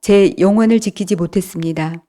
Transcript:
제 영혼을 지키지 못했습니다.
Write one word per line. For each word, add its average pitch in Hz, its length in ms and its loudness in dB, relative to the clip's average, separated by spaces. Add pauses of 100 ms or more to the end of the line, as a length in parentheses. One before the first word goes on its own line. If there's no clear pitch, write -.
제 202 360 4
영혼을 220 420 2
지키지 202 360 -4
못했습니다. 165 920 -6